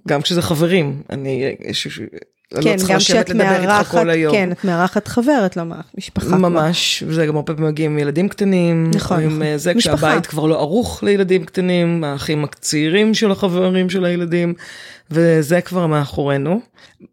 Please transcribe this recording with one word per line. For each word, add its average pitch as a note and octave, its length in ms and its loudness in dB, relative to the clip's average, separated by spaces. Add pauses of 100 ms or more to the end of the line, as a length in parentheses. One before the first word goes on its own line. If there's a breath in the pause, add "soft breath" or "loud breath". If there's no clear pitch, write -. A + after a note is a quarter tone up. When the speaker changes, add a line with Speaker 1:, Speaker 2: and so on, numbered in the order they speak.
Speaker 1:
גם D3 140 0
כשזה F3 200 0
חברים, D#3+ 680 0
אני, C3+ 500 -4
יש, - 400 -8 (560)
אני D3 80 0
Speaker 2:
כן, D#3 80 4
Speaker 1:
לא G3+ 60 2
צריכה F#3+ 160 0
Speaker 2:
גם F#3+ 40 4
Speaker 1:
לשבת - 280 2
Speaker 2:
כשאת - 40 -6
Speaker 1:
לדבר G3 220 2
איתך F#3 140 2
Speaker 2:
מארחת, G#3 260 2
Speaker 1:
כל E3+ 180 2
היום. D#3+ 260 2
Speaker 2:
כן, F#3 160 0
את F3+ 140 -6
מארחת F3+ 420 0
חבר, B3 380 2
את F3+ 120 -4
לא E3 60 -6
מארחת E3 340 -12
משפחה. - 380 -2
Speaker 1:
ממש, E3+ 720 0
וזה D#3+ 180 0
גם D3+ 100 -2
הרבה D3+ 180 -4
פעמים D#3 180 0
מגיעים D3+ 200 -2
עם D3+ 80 0
ילדים D3 300 0
קטנים, E3+ 680 2
Speaker 2:
נכון, - 220 0
Speaker 1:
או D#3 60 2
עם, D#3 60 2
Speaker 2:
נכון. D#3 140 -2
Speaker 1:
אה, D3+ 140 -2
זה, E3+ 160 -2
Speaker 2:
משפחה. F3 240 2
Speaker 1:
כשהבית D#3+ 280 2
כבר D#3 200 -4
לא D#3+ 140 2
ערוך F#3 440 -2
לילדים F#3+ 420 2
קטנים, F3 580 0
האחים D3 400 -4
הצעירים D#3+ 680 0
של G3+ 180 2
החברים F#3 580 0
של F3+ 160 0
הילדים, F3 480 0 (580 loud breath)
וזה E3 500 4
כבר F3 260 -2
מאחורינו. C#3+ 720 0 (540 soft breath)